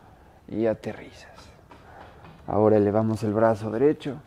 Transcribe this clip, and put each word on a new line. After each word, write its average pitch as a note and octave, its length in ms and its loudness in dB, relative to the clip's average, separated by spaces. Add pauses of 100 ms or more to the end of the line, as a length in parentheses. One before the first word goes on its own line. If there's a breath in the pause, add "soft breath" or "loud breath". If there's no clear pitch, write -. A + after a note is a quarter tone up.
(480 loud breath)
Y A2 160 -4
aterrizas. - 640 -8 (1160 loud breath)
Ahora G#2+ 320 4
elevamos G#2+ 440 0
el G#2+ 120 -2
brazo A2 360 0
derecho C#3 460 -2 (100)